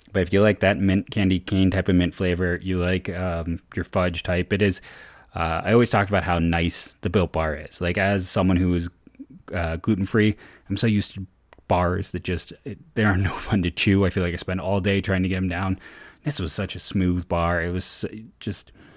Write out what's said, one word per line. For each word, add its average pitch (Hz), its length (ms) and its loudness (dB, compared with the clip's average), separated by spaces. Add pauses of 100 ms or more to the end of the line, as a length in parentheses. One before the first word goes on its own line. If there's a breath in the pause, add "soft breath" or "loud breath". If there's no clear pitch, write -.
(120)
but 95 100 2
if 87 100 -2
you 98 80 6
like 104 200 4
that 95 180 4
mint 95 320 2
candy 92 300 2
cane 95 300 2
type 92 180 0
of 92 80 4
mint 87 180 2
flavor, 90 480 0
you 92 160 -2
like, 90 300 0
um, 85 520 -4 (140)
your 82 100 -4
fudge 90 380 -2
type, 90 300 -2
it 104 100 0
is. 98 180 2 (540 loud breath)
Uh, 82 300 -2
I 101 80 0
always 120 180 6
talk 101 180 2
about 95 140 2
how 87 160 2
nice 85 640 0
the 87 100 -4
Built 87 220 2
Bar 78 240 -2
is. 76 240 -16
Like, 87 180 0
as 98 300 2
someone 92 300 2
who 90 160 2
is, 87 140 -2 (640)
uh, 82 240 -4
gluten-free, 104 600 2 (320 loud breath)
I'm 98 80 -4
so 120 100 -2
used 104 280 0
to 95 120 -10 (400)
bars 90 440 0
that 87 120 -8
just, - 300 -6 (120)
it, - 140 -12 (160)
they 113 100 0
are 101 120 4
<laughs> 95 140 2
no - 0 -
fun - 320 -2
to 87 80 0
chew. 98 340 2
I 90 60 2
feel 92 120 -2
like 87 120 -2
I - 20 -6
spend 92 240 -6
all 95 200 -2
day 98 200 0
trying 92 240 0
to 92 40 0
get 92 100 -2
'em 92 100 -2
down. 90 320 -2 (420 loud breath)
This 147 160 -4
was 85 140 -4
such 98 240 -6
a - 20 -12
smooth 90 500 -2
bar. 85 340 0
It 87 100 -2
was - 320 -6
s-, 110 160 -10 (180)
just - 320 -10 (260 soft breath)